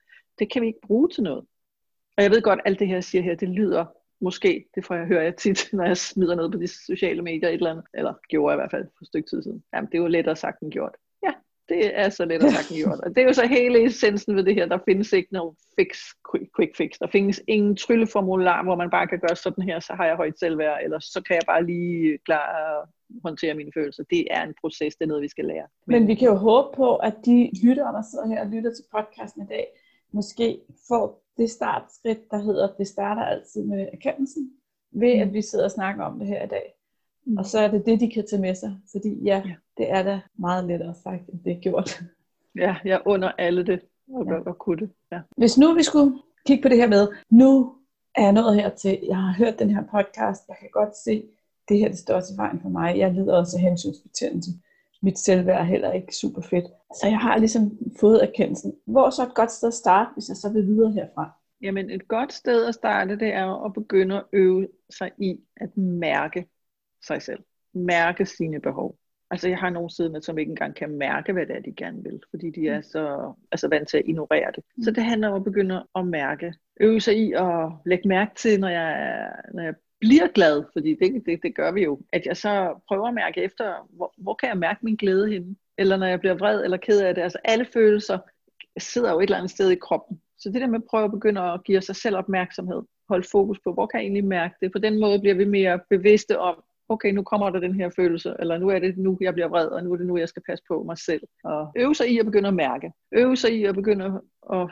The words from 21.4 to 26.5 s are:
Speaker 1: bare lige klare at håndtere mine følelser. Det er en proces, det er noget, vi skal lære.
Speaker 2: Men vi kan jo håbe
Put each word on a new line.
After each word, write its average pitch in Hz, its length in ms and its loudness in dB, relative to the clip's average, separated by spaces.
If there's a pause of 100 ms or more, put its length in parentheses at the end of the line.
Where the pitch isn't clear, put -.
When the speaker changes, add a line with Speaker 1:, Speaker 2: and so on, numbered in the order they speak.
Speaker 1:
bare 170 180 2
lige 170 600 -2
klare 156 560 -2
at 156 60 -14 (360)
håndtere 160 300 -4
mine 151 200 -12
følelser. 151 300 -6
Det 175 280 -2
er 165 120 -2
en 156 180 -10
proces, 151 340 -6
det - 80 -8
er 160 40 -2
noget, 151 160 -4
vi 147 60 -6
skal - 160 -8
lære. 156 220 -8 (200)
Speaker 2:
Men 233 200 6
vi 220 80 4
kan 247 120 4
jo 208 80 6
håbe 226 420 4